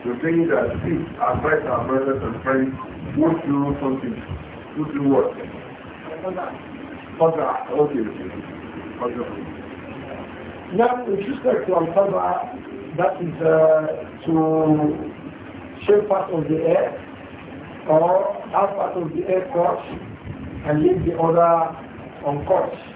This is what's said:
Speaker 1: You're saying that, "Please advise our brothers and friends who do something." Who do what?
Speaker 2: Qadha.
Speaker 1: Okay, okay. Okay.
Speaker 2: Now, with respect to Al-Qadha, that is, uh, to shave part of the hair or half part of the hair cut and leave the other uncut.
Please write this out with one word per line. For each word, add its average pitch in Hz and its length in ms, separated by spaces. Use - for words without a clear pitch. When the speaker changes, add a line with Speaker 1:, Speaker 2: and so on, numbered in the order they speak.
Speaker 1:
You're 120 160
saying 165 320
that, - 160
"Please 170 160
advise - 480
our 127 240
brothers 135 400
and 113 160
friends 135 320
who 285 80
do 143 160
something." 131 360
Who 151 160
do 143 160
what? 135 240
Speaker 2:
Qadha. 160 320
Speaker 1:
Okay, 139 320
okay. 92 240
Okay. 120 260
Speaker 2:
Now, 247 320
with 196 160
respect 240 440
to 180 60
Al-Qadha, 180 540
that 190 160
is, 175 240
uh, 160 640
to 160 60
shave 208 180
part 190 300
of 151 160
the 156 60
hair - 320
or 175 460
half 196 260
part 190 200
of 165 180
the 180 80
hair 185 300
cut 170 260
and 151 160
leave 165 220
the 165 140
other 165 580
uncut. 143 460